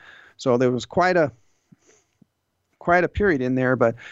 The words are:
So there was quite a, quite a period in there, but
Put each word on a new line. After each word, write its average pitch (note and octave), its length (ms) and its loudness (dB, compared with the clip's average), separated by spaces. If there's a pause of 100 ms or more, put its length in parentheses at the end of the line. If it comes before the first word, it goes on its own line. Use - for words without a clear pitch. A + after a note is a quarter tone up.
(360)
So B2 220 0
there B2+ 120 2
was A#2+ 140 -6
quite F3+ 320 -2
a, D3+ 160 0 (1500)
quite F3 240 2
a D#3+ 60 -2
period F#3 320 -2
in B2+ 160 -2
there, B2+ 180 0
but A#2 220 0 (160)